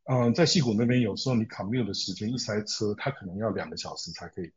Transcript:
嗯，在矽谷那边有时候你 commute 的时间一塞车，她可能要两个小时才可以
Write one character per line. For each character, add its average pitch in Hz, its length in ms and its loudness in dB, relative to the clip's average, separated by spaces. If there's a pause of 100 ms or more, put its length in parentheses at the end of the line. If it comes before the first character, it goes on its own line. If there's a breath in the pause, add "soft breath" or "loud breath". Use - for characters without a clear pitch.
嗯， 123 280 4
在 165 140 6
矽 170 160 6
谷 117 120 2
那 117 120 4
边 123 160 4
有 101 140 0
时 - 120 -4
候 127 60 2
你 110 100 2
commute 113 400 -2
的 98 80 -4
时 95 220 -4
间 107 180 -4
一 127 60 -2
塞 107 240 -2
车， 104 320 -2
她 143 160 -4
可 104 160 -8
能 87 100 -8
要 110 140 0
两 - 180 -4
个 82 80 -12
小 - 200 -8
时 - 160 -10
才 87 160 -12
可 - 120 -10
以 82 160 -8